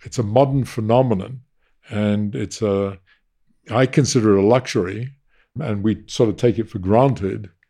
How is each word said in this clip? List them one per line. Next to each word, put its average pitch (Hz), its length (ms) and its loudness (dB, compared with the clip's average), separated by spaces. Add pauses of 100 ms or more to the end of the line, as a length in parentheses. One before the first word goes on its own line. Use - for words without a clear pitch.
it's - 160 -8
a 117 40 -2
modern 131 400 2
phenomenon, 117 800 -2 (480)
and 104 460 -2
it's 110 260 -8
a, 98 380 -2 (720)
I 120 160 2
consider 110 520 4
it 95 60 4
a - 40 4
luxury, 113 600 0 (500)
and 104 240 -4
we 107 240 -2
sort 117 220 0
of 92 80 -6
take 113 220 2
it 107 100 -6
for 101 100 -10
granted. 101 680 0 (200)